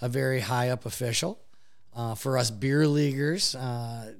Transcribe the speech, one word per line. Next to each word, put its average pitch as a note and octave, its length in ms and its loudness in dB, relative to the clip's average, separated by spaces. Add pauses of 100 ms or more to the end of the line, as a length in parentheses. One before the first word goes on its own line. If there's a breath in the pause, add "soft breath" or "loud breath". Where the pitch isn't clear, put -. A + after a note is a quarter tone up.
a B2+ 80 0
very C3 320 2
high B2 300 2
up B2+ 160 -2
official. B2+ 520 -2 (560 soft breath)
Uh, A#2 200 -4
for C3 240 0
us A#2+ 120 2
beer C3+ 360 4
leaguers, D3 680 2
uh, A#2 640 -6